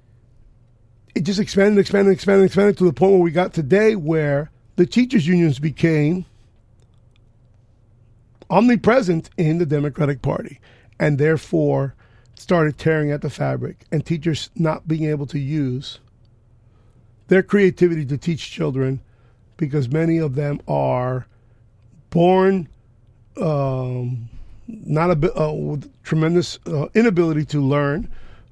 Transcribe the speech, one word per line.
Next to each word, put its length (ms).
it 80
just 180
expanded, 400
expanded, 340
expanded, 320
expanded 340
to 60
the 80
point 180
where 100
we 100
got 220
today 420
where 540
the 100
teachers' 420
unions 320
became 640
omnipresent 880
in 200
the 80
Democratic 560
Party 380
and 180
therefore 800
started 420
tearing 340
at 100
the 80
fabric 600
and 140
teachers 500
not 320
being 180
able 200
to 140
use 600
their 160
creativity 600
to 120
teach 340
children 500
because 320
many 280
of 180
them 320
are 600
born, 600
um, 880
not 440
a 40
bi-, 140
uh, 220
with 400
tremendous, 540
uh, 260
inability 500
to 160
learn. 500